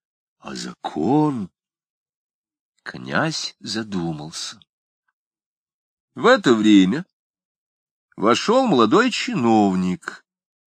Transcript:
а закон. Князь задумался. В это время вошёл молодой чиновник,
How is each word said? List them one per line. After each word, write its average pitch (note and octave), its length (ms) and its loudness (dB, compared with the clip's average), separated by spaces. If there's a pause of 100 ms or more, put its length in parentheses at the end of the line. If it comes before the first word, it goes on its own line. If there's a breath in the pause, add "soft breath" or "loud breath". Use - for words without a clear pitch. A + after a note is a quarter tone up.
(400)
а - 160 -16
закон. A2+ 920 -4 (1300)
Князь F2 800 -8
задумался. F2 960 -8 (1600)
В B2+ 100 -4
это G3+ 280 4
время G#2+ 520 4 (1160)
вошёл G#3+ 460 2
молодой D#3 420 4
чиновник, G#2 1120 0 (460)